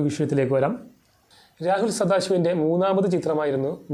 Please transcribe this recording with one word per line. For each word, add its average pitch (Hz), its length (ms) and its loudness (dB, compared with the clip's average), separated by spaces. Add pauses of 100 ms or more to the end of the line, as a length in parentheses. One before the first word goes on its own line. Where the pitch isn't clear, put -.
വിഷയത്തിലേക്ക് 139 520 0
വരാം. 160 140 0 (920)
രാഹുൽ 196 300 0
സദാശിവൻ്റെ 185 640 2
മൂന്നാമത് 190 540 2
ചിത്രമായിരുന്നു 147 560 -2 (220)